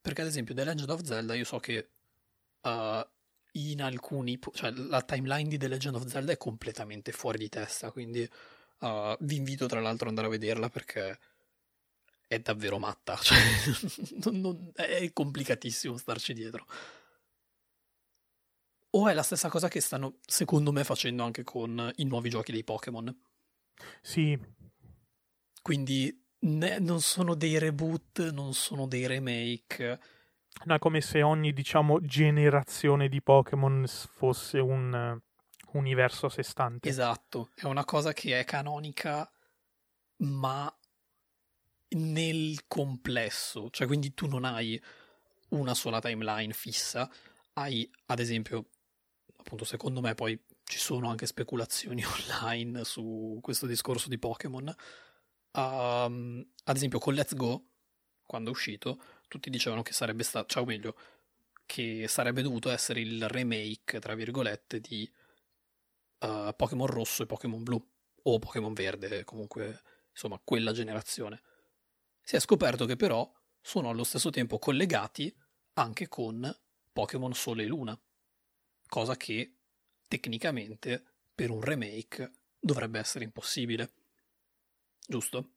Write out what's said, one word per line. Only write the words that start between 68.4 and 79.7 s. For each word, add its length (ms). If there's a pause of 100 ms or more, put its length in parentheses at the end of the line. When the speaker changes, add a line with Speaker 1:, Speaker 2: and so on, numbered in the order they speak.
Speaker 1:
Pokémon 320
Verde, 520
comunque, 580 (280)
insomma, 320
quella 300
generazione. 680 (800)
Si 120
è 60
scoperto 460
che 100
però 360 (280)
sono 300
allo 120
stesso 280
tempo 280
collegati 720 (420)
anche 340
con 440 (400)
Pokémon 420
Sole 280
e 40
Luna, 300 (920)
cosa 280
che 380 (540)